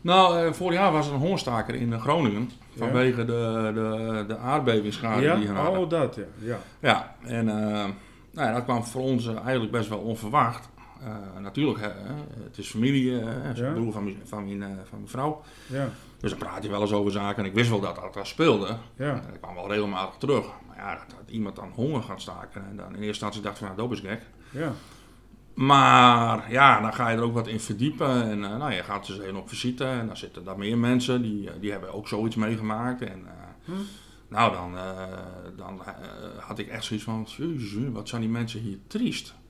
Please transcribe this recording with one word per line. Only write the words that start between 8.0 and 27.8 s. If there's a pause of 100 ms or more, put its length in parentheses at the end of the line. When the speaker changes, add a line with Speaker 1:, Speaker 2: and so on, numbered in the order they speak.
Speaker 1:
nou
ja,
dat
kwam
voor
ons,
eh,
eigenlijk
best
wel
onverwacht. (320)
Eh,
natuurlijk,
hè,
hè, (300)
het
is
familie,
eh,
hè,
Speaker 2:
Ja.
Speaker 1:
broer
van
mijn,
van
mijn,
eh, (220)
van
mijn
vrouw. (260)
Speaker 2:
Ja. (300)
Speaker 1:
Dus
dan
praat
je
wel
eens
over
zaken
en
ik
wist
wel
dat
dat,
dat
speelde. (280)
Speaker 2:
Ja.
Speaker 1:
En
dat
kwam
wel
regelmatig
terug. (220)
Maar
ja,
dat,
dat
iemand
dan
honger
gaat
staken
en
dan
in
eerste
instantie
dacht
van,
nou,
dat
is (100)
gek. (300)
Speaker 2:
Ja. (840)
Speaker 1:
Maar
ja,
dan
ga
je
er
ook
wat
in
verdiepen